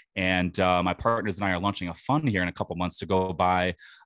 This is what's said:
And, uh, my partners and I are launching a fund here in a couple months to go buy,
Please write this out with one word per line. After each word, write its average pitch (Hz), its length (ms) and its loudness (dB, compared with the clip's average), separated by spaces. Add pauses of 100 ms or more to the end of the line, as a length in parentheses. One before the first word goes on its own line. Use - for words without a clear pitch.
(160)
And, 92 440 0
uh, 90 220 4
my 90 120 0
partners 107 440 -2
and 101 80 -4
I 95 60 0
are 87 80 -2
launching 95 300 -4
a 82 40 -8
fund 147 340 -2
here 98 140 2
in 87 60 0
a 87 60 -6
couple - 220 -6
months 87 240 -4
to 95 60 -8
go 92 280 2
buy, 90 420 2 (300)